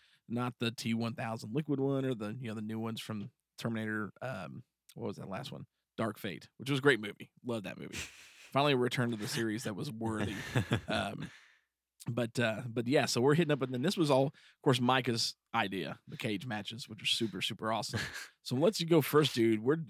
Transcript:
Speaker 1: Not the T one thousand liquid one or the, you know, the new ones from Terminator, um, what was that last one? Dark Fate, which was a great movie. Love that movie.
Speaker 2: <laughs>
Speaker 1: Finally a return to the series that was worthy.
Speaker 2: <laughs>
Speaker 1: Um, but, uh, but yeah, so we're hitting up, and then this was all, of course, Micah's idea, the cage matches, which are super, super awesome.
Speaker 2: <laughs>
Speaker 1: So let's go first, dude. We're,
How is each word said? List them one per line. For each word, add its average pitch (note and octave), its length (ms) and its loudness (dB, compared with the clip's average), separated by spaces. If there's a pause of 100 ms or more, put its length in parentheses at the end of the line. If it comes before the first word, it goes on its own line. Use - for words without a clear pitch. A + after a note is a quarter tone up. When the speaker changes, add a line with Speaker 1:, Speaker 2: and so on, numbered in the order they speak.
(300)
Speaker 1:
Not B2 300 -2
the A#2 120 -2
T A2+ 220 -2
one A2+ 220 -2
thousand A2+ 380 -6
liquid C#3+ 260 0
one C3+ 260 0
or C3 100 0
the, G#2+ 240 -6
you B2+ 100 -8
know, G#2+ 60 -6
the A2 60 -6
new A2 180 -4
ones A2+ 220 -4
from G#2 300 -8 (260)
Terminator, A2 540 -4 (100)
um, F#2+ 420 -8 (320)
what A2+ 120 -8
was G2 100 -6
that - 120 -10
last - 220 -8
one? - 140 -14 (320)
Dark A2+ 220 -2
Fate, - 380 -10
which A#2+ 120 -8
was C#3+ 100 2
a - 20 -4
great C3 180 6
movie. G2+ 320 -10 (140)
Love A#2 180 -2
that - 160 -10
movie. - 160 -12
Speaker 2:
<laughs> - 560 -14
Speaker 1:
Finally C#3+ 220 4
a B2+ 40 4
return B2 340 0
to A#2 60 -2
the G#2 120 -4
series A2 360 -2
that G#2+ 100 -6
was - 160 -8
worthy. A2 440 -4 (260)
Speaker 2:
<laughs> - 280 0
Speaker 1:
Um, G#2 400 -4 (800)
but, A#2+ 300 -2
uh, A2 280 2
but A#2 200 -4
yeah, C#3 180 4
so - 160 0
we're C#3+ 120 6
hitting D#3 180 4
up, C3+ 120 0
and B2+ 100 -2
then B2 80 -2
this F3+ 160 0
was D3+ 140 4
all, C3+ 160 6
of D#3 60 -6 (300)
course, B2+ 180 6
Micah's B2 540 2 (200)
idea, F#2+ 520 0
the D#3 100 -12
cage G#2+ 280 -4
matches, A2+ 440 -8
which G#2+ 120 -14
are A#2 60 -6
super, F#2+ 340 0
super A2 300 -2
awesome. A2 340 -2
Speaker 2:
<laughs> - 40 -6 (340)
Speaker 1:
So - 120 -2
let's E3+ 280 4
go E3 180 6
first, D3 340 6
dude. A2+ 280 4
We're, C#3+ 140 4 (120)